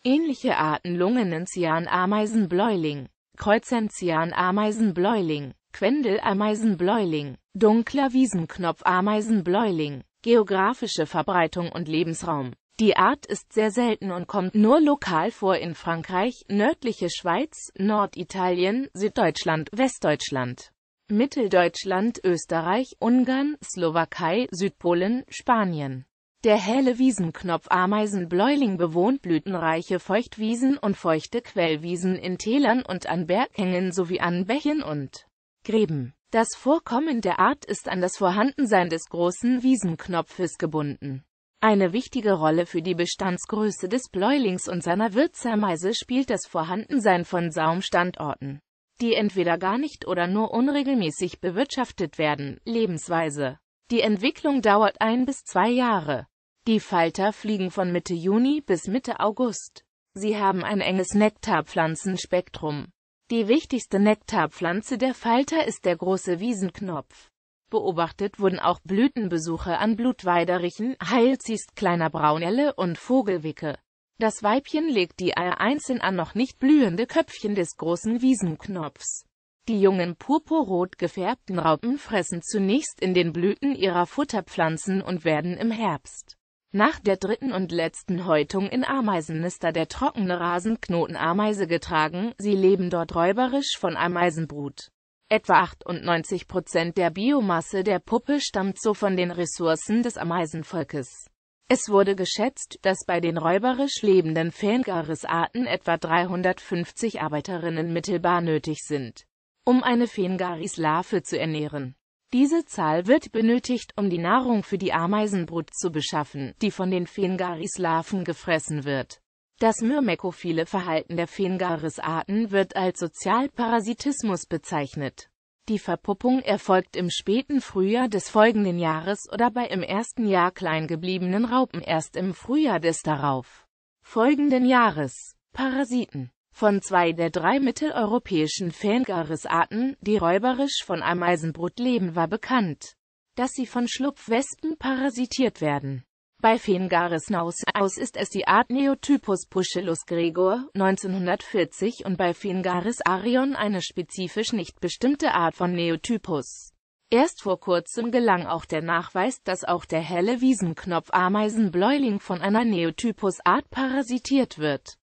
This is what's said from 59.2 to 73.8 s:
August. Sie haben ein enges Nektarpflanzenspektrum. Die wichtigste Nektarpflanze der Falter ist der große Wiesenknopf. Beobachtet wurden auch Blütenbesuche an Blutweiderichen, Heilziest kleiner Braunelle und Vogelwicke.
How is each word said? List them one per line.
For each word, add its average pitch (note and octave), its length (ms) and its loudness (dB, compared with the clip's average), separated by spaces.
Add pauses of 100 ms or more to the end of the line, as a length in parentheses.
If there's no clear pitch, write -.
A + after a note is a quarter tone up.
August. - 640 -2 (280)
Sie G#3 240 -2
haben G3 280 0
ein G3 160 -2
enges F#3 340 0
Nektarpflanzenspektrum. F3 1700 -2 (440)
Die A3+ 160 0
wichtigste A#3+ 500 0
Nektarpflanze G3+ 1000 0
der B3+ 140 0
Falter C#4 540 0
ist - 180 -8
der F3 120 2
große F3+ 420 -2
Wiesenknopf. F#3+ 920 -6 (380)
Beobachtet F#3+ 680 -2
wurden G3 220 2
auch F3 240 0
Blütenbesuche F3 920 -2
an G#3+ 180 0
Blutweiderichen, F3+ 1080 0
Heilziest A#3 720 2
kleiner F3 340 0
Braunelle E3+ 640 2
und F3 240 -2
Vogelwicke. F3 840 -2 (400)